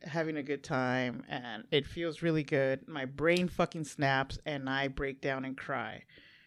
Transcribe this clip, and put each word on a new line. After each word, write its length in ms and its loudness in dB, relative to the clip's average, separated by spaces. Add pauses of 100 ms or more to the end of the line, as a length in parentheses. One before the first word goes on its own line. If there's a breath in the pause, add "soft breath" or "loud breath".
having 320 0
a 80 -2
good 200 -2
time 640 0
and 440 -8
it 140 4
feels 380 -4
really 200 4
good, 440 2
my 180 -6
brain 420 4
fucking 380 0
snaps, 600 2
and 240 -2
I 180 2
break 340 -4
down 240 -2
and 100 -6
cry. 500 -4 (420 soft breath)